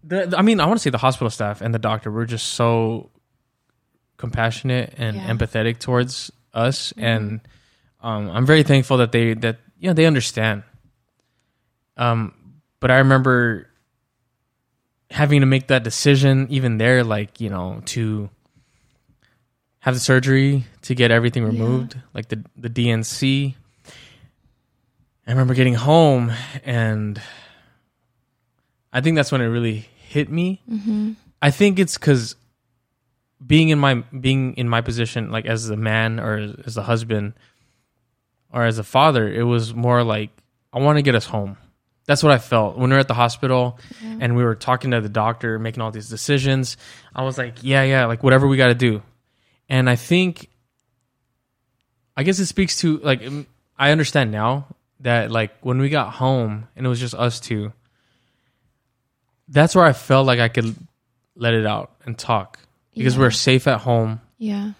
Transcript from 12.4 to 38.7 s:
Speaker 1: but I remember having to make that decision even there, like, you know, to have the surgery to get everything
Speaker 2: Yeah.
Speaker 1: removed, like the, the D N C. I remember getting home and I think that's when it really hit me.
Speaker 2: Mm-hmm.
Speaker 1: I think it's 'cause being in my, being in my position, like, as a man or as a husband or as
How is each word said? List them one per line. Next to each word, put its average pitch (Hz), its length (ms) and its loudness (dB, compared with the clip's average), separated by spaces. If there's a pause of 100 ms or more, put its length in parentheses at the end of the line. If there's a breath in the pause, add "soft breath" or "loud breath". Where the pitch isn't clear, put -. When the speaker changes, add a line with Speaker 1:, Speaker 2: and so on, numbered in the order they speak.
Speaker 1:
but 131 100 2
I 127 80 6
remember 131 720 2 (1400)
having 147 300 2
to 135 60 4
make 131 220 2
that 131 160 2
decision 135 640 2
even 127 280 -2
there, 120 260 2
like, 104 360 -6
you 113 100 -6
know, 95 360 -8
to 107 420 -4 (1500)
have 127 140 -2
the 123 60 -4
surgery 135 640 2 (180)
to 131 120 -4
get 120 160 4
everything 117 340 2
Speaker 2:
Yeah. 110 60 0
Speaker 1:
removed, 120 460 -2 (160)
like 107 160 -10
the, 110 140 -8 (140)
the 120 120 -12
D 120 220 0
N 113 140 0
C. 135 520 -2 (1700 soft breath)
I 117 40 -12
remember 127 240 2
getting 127 200 4
home 131 580 4 (320 loud breath)
and 110 560 -4 (1700 loud breath)
I 123 80 -2
think 160 160 0
that's 143 140 0
when 131 120 0
it 117 40 0
really 113 420 -4 (200)
hit 147 220 -4
me. 180 400 -4
Speaker 2:
Mm-hmm. 214 420 -4 (300)
Speaker 1:
I 143 80 4
think 202 280 2
it's 185 200 0
'cause 127 360 0 (1120)
being 156 240 4
in 151 100 2
my, 139 160 4 (240)
being 131 360 -2
in 120 140 -4
my 117 120 2
position, 117 500 -6
like, 110 160 -6
as 113 240 -4
a 107 60 -4
man 113 420 -2
or 107 360 -6 (100)
as 110 120 -12
a 104 60 -6
husband 113 520 -4 (1160)
or 120 140 -2
as 113 140 0